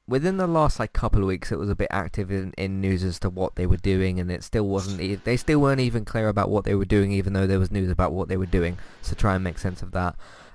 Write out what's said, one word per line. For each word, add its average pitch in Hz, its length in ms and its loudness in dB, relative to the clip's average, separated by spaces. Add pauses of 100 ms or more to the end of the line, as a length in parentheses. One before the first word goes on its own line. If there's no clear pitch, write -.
within 156 300 0
the 185 80 0
last, 160 340 2
like, 113 140 -4
couple - 260 4
of 98 60 2
weeks, 95 260 -2
it 92 60 -2
was 92 100 -2
a 98 80 0
bit - 140 -2
active 92 400 -4
in, 98 260 -4
in 95 240 -4
news 95 240 0
as 90 140 -4
to 101 100 -2
what 92 280 -4
they 90 100 -2
were 90 100 6
doing, 95 420 0
and 87 140 -4
it 87 100 -8
still 107 240 -2
wasn't 98 360 -2
e-, 95 140 -2
they 117 200 0
still 151 220 2
weren't 139 220 4
even 120 260 0
clear 110 220 0
about 101 200 2
what 101 160 0
they 98 100 0
were 98 120 2
doing, 101 260 4
even 98 220 0
though 95 120 2
there 95 120 2
was 92 120 2
news 95 200 0
about 85 220 2
what 90 160 -4
they 95 100 -2
were 92 80 -2
doing. 87 320 0 (240)
So - 120 -4
try 98 200 2
and 95 100 0
make 85 140 -4
sense 90 240 -4
of 82 100 -8
that, 90 240 -2 (380)